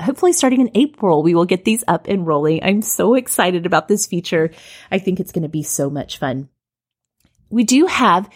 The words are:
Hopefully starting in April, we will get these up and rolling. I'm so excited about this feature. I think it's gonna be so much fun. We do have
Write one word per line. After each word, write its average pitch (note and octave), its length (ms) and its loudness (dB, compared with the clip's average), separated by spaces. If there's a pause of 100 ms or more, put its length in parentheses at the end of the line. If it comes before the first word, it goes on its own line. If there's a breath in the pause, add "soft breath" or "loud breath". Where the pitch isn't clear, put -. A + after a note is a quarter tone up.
Hopefully C#4+ 320 0
starting C4 260 2
in B3 140 2
April, G3 480 2
we E3+ 120 2
will E3+ 120 4
get F#3 180 -2
these A3 240 0
up - 200 -2
and F#3 180 -2
rolling. D#3 360 0
I'm G3+ 200 0
so G#3 320 0
excited F3+ 500 0
about F3 240 0
this G3+ 180 0
feature. E3+ 440 -2 (400 loud breath)
I F#3+ 80 -2
think F#3 200 -2
it's - 140 -8
gonna D#3+ 160 -4
be D#3 140 -6
so C#3+ 260 -4
much C#3+ 300 -8
fun. C3+ 320 -6 (1000)
We A#3 160 0
do C4+ 220 4
have G3+ 500 0